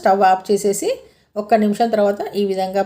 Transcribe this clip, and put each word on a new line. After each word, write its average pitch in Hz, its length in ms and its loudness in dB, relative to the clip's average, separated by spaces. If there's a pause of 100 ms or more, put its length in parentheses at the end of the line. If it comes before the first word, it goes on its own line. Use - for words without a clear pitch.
స్టవ్ 196 280 2
ఆఫ్ 185 220 2
చేసేసి 202 400 -2 (500)
ఒక్క - 100 -10 (140)
నిమిషం 208 320 0
తర్వాత 202 240 0 (200)
ఈ 202 120 0
విధంగా 190 320 -2